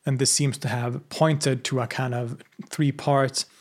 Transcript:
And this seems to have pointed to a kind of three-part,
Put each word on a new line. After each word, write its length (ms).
And 140
this 120
seems 280
to 100
have 400
pointed 560
to 160
a 60
kind 280
of 220
three-part, 760